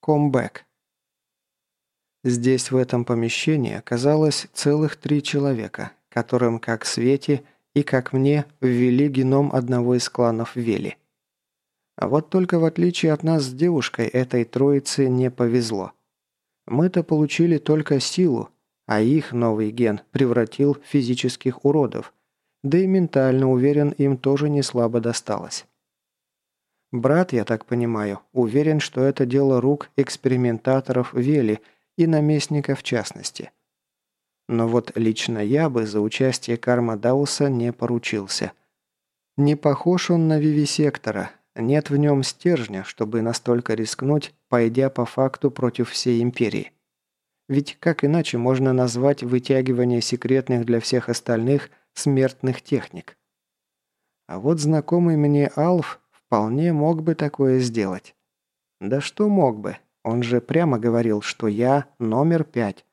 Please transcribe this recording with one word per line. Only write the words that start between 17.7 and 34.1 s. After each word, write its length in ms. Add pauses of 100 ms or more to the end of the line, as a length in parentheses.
силу, 500 (380)
а 140
их 320
новый 400
ген 280 (120)
превратил 640
в 120
физических 760
уродов, 500 (480)
да 160
и 80
ментально, 640
уверен, 400
им 280
тоже 300
не 140
слабо 380
досталось. 680 (1300)
Брат, 400
я 120
так 220
понимаю, 540 (120)
уверен, 480
что 220
это 240
дело 340
рук 360
экспериментаторов 1160
Вели 460 (360)
и 100
наместника 680
в 80
частности. 680 (1000)